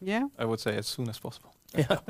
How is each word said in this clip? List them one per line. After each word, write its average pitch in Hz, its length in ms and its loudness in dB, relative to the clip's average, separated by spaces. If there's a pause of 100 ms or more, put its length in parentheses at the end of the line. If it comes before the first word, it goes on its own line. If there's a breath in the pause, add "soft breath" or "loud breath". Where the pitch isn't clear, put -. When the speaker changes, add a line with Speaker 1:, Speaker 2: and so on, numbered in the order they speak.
Speaker 1:
Yeah. 220 360 0
Speaker 2:
I 120 80 0
would 113 140 2
say 107 180 0
as 107 100 -2
soon 120 220 -4
as 107 100 -8
possible. - 340 -12 (240)
Speaker 3:
Yeah. 170 220 4 (100)